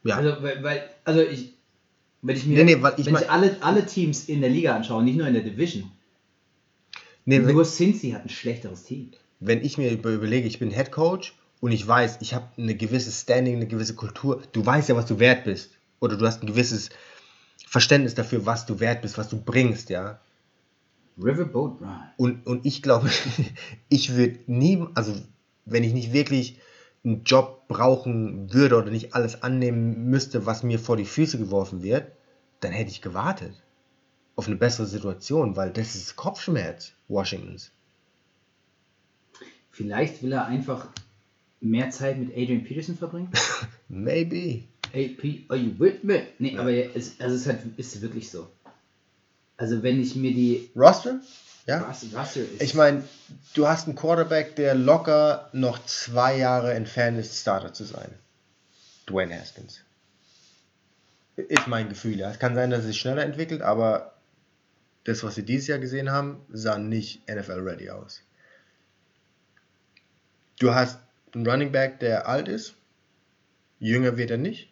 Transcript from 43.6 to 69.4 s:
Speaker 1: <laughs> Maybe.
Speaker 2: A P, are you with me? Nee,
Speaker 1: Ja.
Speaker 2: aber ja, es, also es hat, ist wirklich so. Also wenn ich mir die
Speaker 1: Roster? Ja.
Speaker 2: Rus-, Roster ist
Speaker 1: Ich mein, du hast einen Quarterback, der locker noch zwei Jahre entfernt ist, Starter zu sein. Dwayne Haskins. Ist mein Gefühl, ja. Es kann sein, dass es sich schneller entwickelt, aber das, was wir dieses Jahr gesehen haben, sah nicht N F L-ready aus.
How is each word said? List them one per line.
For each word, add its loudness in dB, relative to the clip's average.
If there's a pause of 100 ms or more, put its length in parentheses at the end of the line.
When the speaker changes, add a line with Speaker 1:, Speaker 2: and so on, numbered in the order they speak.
Speaker 1:
<laughs> -14
Maybe. -4 (280)
Speaker 2:
A -4
P, -8
are -2
you -4
with 2
me? 0 (160)
Nee, -4
Speaker 1:
Ja. -6
Speaker 2:
aber -2
ja, 0
es, -10
also -2
es -6
hat, -2 (180)
ist -12
wirklich -10
so. -14 (1080)
Also -2
wenn 2
ich -2
mir 0
die 2
Speaker 1:
Roster? 6 (460)
Ja. -2
Speaker 2:
Rus-, -12
Roster -6
ist -8
Speaker 1:
Ich -2
mein, 6 (500)
du 4
hast 2
einen -6
Quarterback, 0
der 2
locker 4
noch -2
zwei 0
Jahre 2
entfernt -2
ist, -10
Starter -2
zu -14
sein. -14 (960)
Dwayne -4
Haskins. -20 (1600)
Ist 0
mein -4
Gefühl, -6
ja. -6
Es -14
kann 0
sein, 0
dass 0
es -6
sich -4
schneller -4
entwickelt, -6
aber 0 (920)
das, -4
was -8
wir -8
dieses -4
Jahr -2
gesehen -6
haben, -4 (120)
sah -2
nicht -6
N -8
F -10
L-ready -10
aus. -18 (2250)